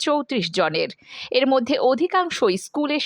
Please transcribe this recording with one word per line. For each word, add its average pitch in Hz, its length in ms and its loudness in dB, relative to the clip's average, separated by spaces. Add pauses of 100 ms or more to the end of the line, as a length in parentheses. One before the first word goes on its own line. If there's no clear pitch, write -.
চৌত্রিশ 277 420 0 (100)
জনের। 165 340 0 (480)
এর 262 140 4
মধ্যে 262 220 2 (160)
অধিকাংশই 320 760 0
স্কুলের 294 420 -4